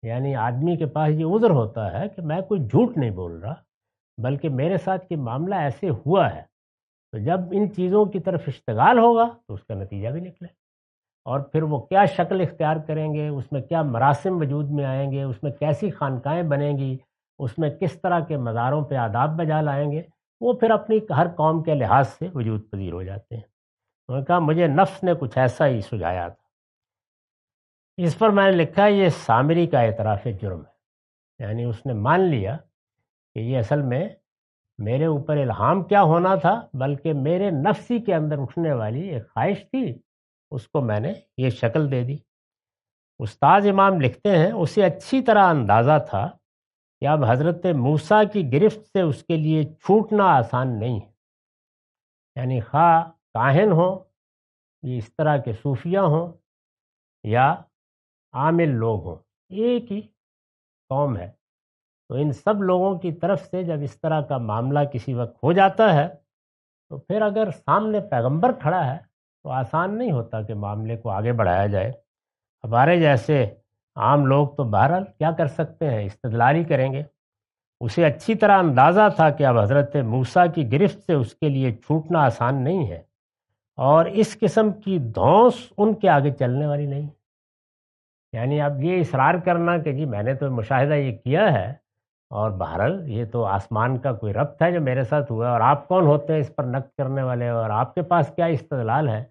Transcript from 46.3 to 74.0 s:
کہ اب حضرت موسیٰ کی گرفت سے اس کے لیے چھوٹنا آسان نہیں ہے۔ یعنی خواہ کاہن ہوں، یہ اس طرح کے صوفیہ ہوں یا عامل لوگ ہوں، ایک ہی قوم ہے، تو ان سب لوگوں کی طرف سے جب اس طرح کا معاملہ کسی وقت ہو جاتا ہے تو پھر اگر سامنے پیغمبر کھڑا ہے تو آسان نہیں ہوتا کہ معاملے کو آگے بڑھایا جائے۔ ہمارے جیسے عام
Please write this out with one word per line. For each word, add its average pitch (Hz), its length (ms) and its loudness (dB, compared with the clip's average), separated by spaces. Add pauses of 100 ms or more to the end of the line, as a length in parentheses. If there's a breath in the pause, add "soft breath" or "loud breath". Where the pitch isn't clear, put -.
کہ 135 60 -2
اب 147 180 2
حضرت 151 400 0 (120)
موسیٰ 151 460 2 (100)
کی 202 80 -2 (120)
گرفت 208 340 2
سے 190 140 -2
اس 160 220 -2
کے 170 140 -2
لیے 156 260 0
چھوٹنا 208 640 2 (100)
آسان 123 440 0
نہیں 113 200 -4
ہے۔ - 120 -18 (1200)
یعنی 127 260 -4
خواہ 165 420 4 (300)
کاہن 139 380 4
ہوں، 180 260 2 (840)
یہ 127 140 -6
اس 107 180 -12
طرح 151 220 2
کے 120 160 -6
صوفیہ 143 540 -2
ہوں 165 240 0 (920)
یا 123 300 2 (800)
عامل 160 440 2
لوگ 110 280 -2
ہوں، 85 100 -10 (360)
ایک 233 400 -4
ہی 208 100 -8 (880)
قوم 135 260 -2
ہے، 87 120 -10 (800)
تو 120 60 -8
ان 147 180 0
سب 202 300 -2
لوگوں 185 360 0
کی 175 140 -6
طرف 190 280 -2
سے 185 220 -8
جب 160 200 -4
اس - 160 -10
طرح 156 220 -2
کا 143 180 -4
معاملہ 120 400 -2 (140)
کسی 123 200 -6
وقت 120 300 -6
ہو 147 100 2
جاتا 190 420 4
ہے 147 120 2 (840)
تو 71 80 -14
پھر 208 220 -4
اگر 208 340 -2
سامنے 208 440 0 (100)
پیغمبر 143 420 0 (100)
کھڑا 165 240 0
ہے 131 120 -4 (480)
تو 143 60 -12
آسان 160 460 -4
نہیں 240 140 -4
ہوتا 113 300 -6
کہ 110 140 -10
معاملے 107 420 -8
کو 110 140 -10
آگے 107 220 -2
بڑھایا 98 340 2
جائے۔ 101 240 -2 (720)
ہمارے 135 360 2
جیسے 143 440 2 (540)
عام 139 280 2